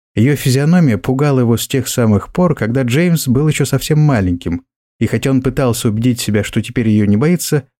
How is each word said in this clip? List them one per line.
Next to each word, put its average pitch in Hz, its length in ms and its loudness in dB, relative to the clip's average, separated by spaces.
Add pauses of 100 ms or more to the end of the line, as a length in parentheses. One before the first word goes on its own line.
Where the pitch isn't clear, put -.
(140)
Ее 135 220 2
физиономия 143 600 2
пугала 135 420 0
его 117 160 2
с - 100 -6
тех 131 220 -4
самых 107 440 0
пор, 180 220 0
когда 117 280 -2
Джеймс 156 460 0
был 135 200 2
еще 147 160 0
совсем 143 340 -2
маленьким, 92 640 0 (340)
и 110 80 0
хотя - 240 -2
он 131 120 2
пытался 127 460 0
убедить 113 320 0
себя, 104 240 0
что - 180 -4
теперь 113 260 -2
ее 107 180 4
не 101 100 4
боится, 151 480 0 (160)